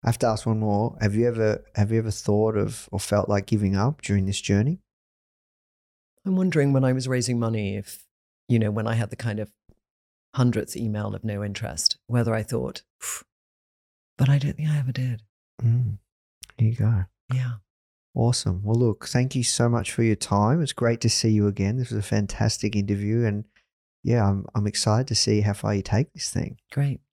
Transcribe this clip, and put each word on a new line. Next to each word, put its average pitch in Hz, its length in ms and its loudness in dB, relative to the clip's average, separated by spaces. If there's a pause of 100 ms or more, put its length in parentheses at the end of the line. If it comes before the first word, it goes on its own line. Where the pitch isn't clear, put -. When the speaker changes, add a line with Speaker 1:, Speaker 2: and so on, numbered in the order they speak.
Speaker 1:
I - 40 0
have 113 120 0
to 123 80 2
ask 110 200 0
one 110 120 0
more. 107 400 0
Have 104 140 0
you 117 140 4
ever, 110 360 0 (120)
have 104 160 2
you 113 80 2
ever 110 100 -2
thought 107 480 0
of 104 340 -4
or 101 80 -2
felt 101 300 0
like 101 160 0
giving 101 300 2
up 117 260 0
during 101 240 0
this 98 160 -4
journey? 117 380 2 (1500)
Speaker 2:
I'm 190 100 0
wondering 156 380 4
when 131 100 4
I 127 80 4
was 127 160 -2
raising 123 300 0
money 110 380 -2
if, - 320 -12 (400)
you 120 100 4
know, 107 140 2
when 110 160 -2
I 113 80 0
had 113 160 -2
the - 40 -12
kind 110 240 -4
of 104 120 -6 (840)
hundredth 123 400 0
email 104 380 -4
of 92 100 -10
no 104 200 -4
interest, 101 540 -6 (100)
whether 117 260 -2
I 110 80 -4
thought, 104 400 -8 (180)
"Phew," - 260 -12 (920)
but 131 100 2
I 139 120 4
don't 143 180 -4
think 151 120 -4
I 151 80 0
ever 131 140 -2
did. 123 300 -4 (400)
Speaker 1:
Mm. 117 380 0 (580)
There 113 100 4
you 113 80 2
go. 104 300 2 (260)
Speaker 2:
Yeah. 127 260 -2 (580)
Speaker 1:
Awesome. 113 480 0
Well, 110 160 2
look, 117 260 0
thank 131 300 -2
you 123 80 0
so 120 260 2
much 117 220 0
for 120 120 0
your 110 120 4
time. 104 460 2
It's 139 120 -4
great 117 280 0
to 113 80 4
see - 200 0
you 104 180 4
again. 98 300 0
This 123 140 -4
was 110 80 -2
a - 20 -4
fantastic 107 760 -2
interview. 104 480 0
And 104 220 -2 (580)
yeah, 113 240 4
I'm, 98 280 0
I'm 104 120 2
excited 110 420 0
to 110 60 -2
see 107 260 2
how 104 120 2
far 104 220 -2
you 98 80 0
take - 300 0
this - 180 -8
thing. - 260 -6 (140)
Speaker 2:
Great. 139 300 -2 (120)